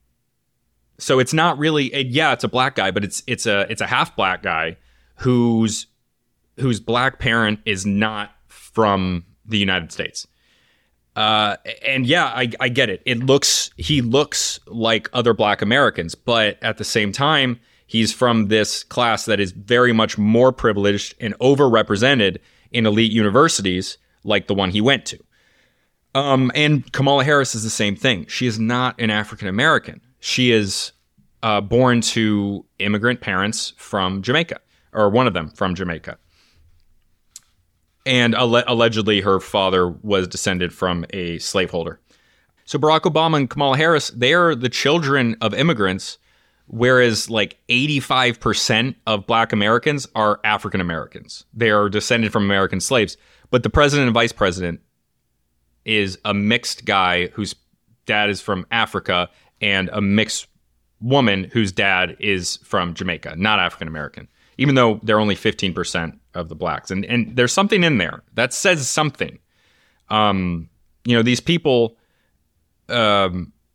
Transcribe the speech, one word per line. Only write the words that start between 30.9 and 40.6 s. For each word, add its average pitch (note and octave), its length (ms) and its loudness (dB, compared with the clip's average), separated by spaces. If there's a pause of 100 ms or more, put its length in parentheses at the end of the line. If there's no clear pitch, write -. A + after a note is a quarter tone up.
uh, G#2+ 180 0
born A#2+ 400 2
to G#2 640 -2 (140)
immigrant G#2 420 -2
parents G2 560 -4
from F#2+ 460 -4
Jamaica, C#3+ 360 -2 (340)
or G#2+ 160 4
one B2 180 4
of G2+ 80 0
them D#2+ 160 -6
from F#2 240 -2
Jamaica. E2+ 440 -8 (1900)
And A#2+ 300 2
alle-, A#2+ 320 2
allegedly A2 540 2
her F#2+ 200 2
father F#2 480 2
was F#2+ 380 -2
descended F2+ 460 -4